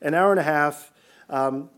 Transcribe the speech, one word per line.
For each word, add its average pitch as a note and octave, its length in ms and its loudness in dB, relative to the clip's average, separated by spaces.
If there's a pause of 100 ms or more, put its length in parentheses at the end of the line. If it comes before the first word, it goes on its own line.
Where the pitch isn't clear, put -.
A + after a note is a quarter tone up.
an D3+ 120 -4
hour F#3+ 200 4
and F#3 80 2
a C#3+ 40 -2
half, D3 480 -2 (380)
um, C3+ 480 -4